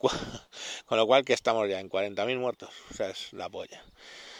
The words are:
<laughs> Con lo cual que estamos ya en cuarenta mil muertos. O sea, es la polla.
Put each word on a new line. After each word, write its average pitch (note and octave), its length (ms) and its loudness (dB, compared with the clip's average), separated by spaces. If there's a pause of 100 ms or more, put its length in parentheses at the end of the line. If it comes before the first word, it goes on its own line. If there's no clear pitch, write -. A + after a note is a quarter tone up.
<laughs> - 840 -4
Con A#2 120 0
lo A2 100 6
cual C3 160 8
que B2+ 100 2
estamos A2+ 360 2
ya F#2+ 100 -2
en F#2+ 100 -12
cuarenta G2+ 360 -2
mil B2+ 140 0
muertos. B2 300 -4 (220)
O - 20 -16
sea, G2+ 160 -4
es - 240 -12
la F#2 160 -8
polla. F#2 340 -12 (560)